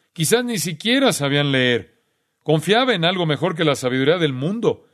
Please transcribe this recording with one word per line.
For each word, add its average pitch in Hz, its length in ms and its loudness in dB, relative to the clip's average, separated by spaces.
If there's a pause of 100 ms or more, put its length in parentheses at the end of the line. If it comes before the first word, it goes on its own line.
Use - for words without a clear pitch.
(140)
Quizás 214 320 0
ni 240 120 -4
siquiera 208 540 0
sabían 143 400 0
leer. 123 520 -2 (400)
Confiaba 196 500 2
en 175 100 -2
algo 180 220 0
mejor 156 300 -2
que 170 100 -2
la 143 100 2
sabiduría 131 420 0
del 160 140 0
mundo, 160 640 -4